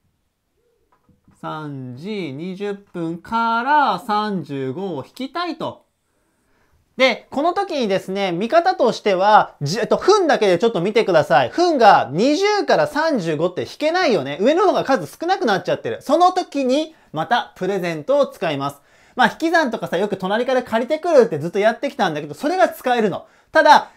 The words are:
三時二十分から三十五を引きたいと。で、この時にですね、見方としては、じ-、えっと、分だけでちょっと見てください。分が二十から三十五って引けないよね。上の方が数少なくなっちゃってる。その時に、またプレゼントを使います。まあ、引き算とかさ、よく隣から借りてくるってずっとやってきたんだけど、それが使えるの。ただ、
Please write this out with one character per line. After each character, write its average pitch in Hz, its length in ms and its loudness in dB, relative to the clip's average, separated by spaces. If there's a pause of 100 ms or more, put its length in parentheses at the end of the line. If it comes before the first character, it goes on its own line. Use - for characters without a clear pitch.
(1400)
三 147 560 -12
時 180 340 -10
二 170 240 -10
十 202 200 -6
分 175 420 -8
か 226 460 -2
ら 240 360 2
三 208 460 -4
十 135 260 -6
五 175 240 -8
を 127 100 -8
引 - 60 -20
き 262 220 -12
た 349 140 -6
い 320 100 -8
と。 - 340 -12 (1040)
で、 247 340 0
こ 262 100 -2
の 349 120 0
時 392 260 -4
に 233 80 0
で 190 120 0
す 185 120 -8
ね、 196 200 -2
見 175 160 -4
方 339 280 2
と 233 160 2
し - 80 -8
て 196 160 2
は、 196 460 4
じ-、 151 180 -4
え 214 40 -2
っ 214 40 -4
と、 214 100 2
分 381 300 4
だ 247 100 2
け 214 80 0
で 175 140 4
ち 233 60 0
ょ 233 40 4
っ - 20 0
と 185 100 -2
見 208 120 -2
て 220 100 2
く 196 100 0
だ 151 100 4
さ 147 220 2
い。 113 40 -8
分 339 300 0
が 170 320 6
二 233 240 2
十 392 300 0
か 208 120 2
ら 156 80 2
三 302 320 -2
十 165 200 -2
五 160 100 0
っ 180 60 -4
て 143 80 -6
引 117 80 -8 (100)
け 302 120 0
な 359 140 0
い 269 80 2
よ 151 100 0
ね。 139 160 -8
上 240 140 4
の 370 140 2
方 330 60 2
が 208 100 0
数 233 240 0
少 - 180 -12
な 381 140 -2
く 370 60 -4
な 208 100 2
っ 175 80 -4
ち - 80 -4
ゃ 143 40 2
っ - 60 -12
て 139 80 -6
る。 107 120 -6
そ 285 160 0
の 359 140 4
時 349 320 -4
に、 294 300 -2 (180)
ま 156 140 -6
た - 300 -4
プ 185 100 -8
レ 190 140 -2
ゼ 175 160 -4
ン 147 80 -10
ト 277 160 0
を 269 80 2
使 190 240 -6
い 143 60 -4
ま 139 140 -4
す。 - 100 -20 (340)
ま 247 80 2
あ、 226 60 4
引 - 80 -8
き 320 140 -2
算 320 200 2
と 226 80 -6
か 170 80 -8
さ、 165 100 -4
よ 196 120 -2
く 196 80 -6
隣 202 280 -2
か 262 80 -2
ら 254 80 2
借 233 220 -4
り 247 40 -6
て 311 120 -2
く 349 120 -2
る 269 120 8
っ - 40 6
て 160 120 -6
ず 151 80 -6
っ 175 40 -6
と 196 60 -6
や 208 140 2
っ 226 80 -10
て 277 100 -4
き - 60 -10
た 202 140 0
ん 160 40 -4
だ 147 80 -6
け 151 60 -12
ど、 143 80 -12
そ 285 140 -4
れ 359 80 -2
が 359 120 4
使 - 260 -4
え 233 60 0
る 214 80 0
の。 139 160 -8 (260)
た 311 120 4
だ、 294 340 6